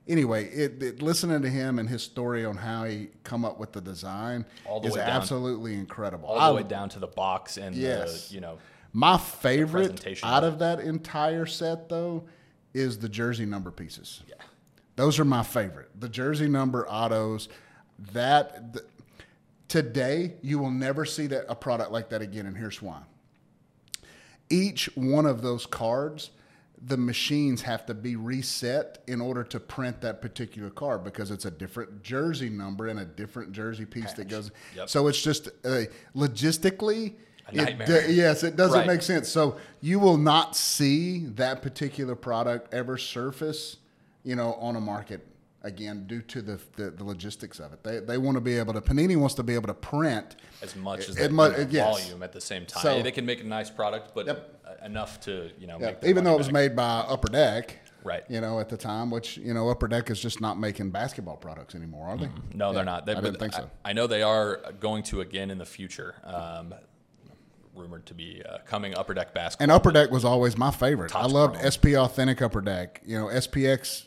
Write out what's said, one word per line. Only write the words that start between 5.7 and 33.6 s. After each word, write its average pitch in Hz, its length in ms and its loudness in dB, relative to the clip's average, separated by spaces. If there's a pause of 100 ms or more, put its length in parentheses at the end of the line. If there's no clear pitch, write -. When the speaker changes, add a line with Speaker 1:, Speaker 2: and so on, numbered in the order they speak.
Speaker 1:
incredible. 92 520 -8
Speaker 2:
All 110 60 -2
the 120 80 2
Speaker 1:
I 156 100 10
Speaker 2:
way 107 100 2
down 98 280 -6
to - 80 -14
the 92 80 -6
box 95 500 -4
and 95 180 -8
Speaker 1:
Yes. 104 540 -4
Speaker 2:
the, 98 60 -16
you 95 80 -12
know, 82 160 -14 (340)
Speaker 1:
My 156 240 8
favorite 156 800 2
Speaker 2:
presentation 98 320 -6
Speaker 1:
out 139 160 6
Speaker 2:
of 165 100 2
Speaker 1:
of 156 40 -8
that 170 220 0
entire 160 640 -2
set, 165 420 -6
though, 170 360 -4 (500)
is 127 240 -2
the 110 100 -6
jersey 113 380 -2
number 98 240 -6
pieces. - 580 -16
Speaker 2:
Yeah. - 60 -20 (640)
Speaker 1:
Those 139 220 4
are 156 60 4
my 127 180 4
favorite. 87 460 -4 (100)
The 117 120 -10
jersey 147 380 0
number 131 380 0
autos, 110 640 -2 (640)
that, 123 640 2
th-, 117 100 -10 (840)
today 143 720 0
you 143 160 -2
will 135 120 0
never 135 360 0
see 151 220 -4
that, 135 200 -2
a 117 60 -6
product 113 380 -2
like 113 180 -4
that 110 100 -4
again, 104 240 -8
and 95 140 -8
here's 110 240 -8
why. 80 180 -10 (1500)
Each 185 440 2
one 143 320 4
of 120 160 2
those 120 240 -2
cards, 139 640 -2 (560)
the 131 100 -2
machines 123 640 0
have 113 240 -4
to 113 80 -6
be 117 200 -6
reset 127 920 -4
in 123 140 -4
order 123 240 -2
to 120 140 -8
print 123 440 -6
that 110 180 -6
particular 107 500 -10
card 120 320 -4
because 101 280 -8
it's 98 160 -8
a 92 40 -6
different 98 520 -12
jersey 131 480 -2
number 101 380 -6
and 107 120 -4
a 95 60 -8
different 101 460 -10
jersey 110 340 -8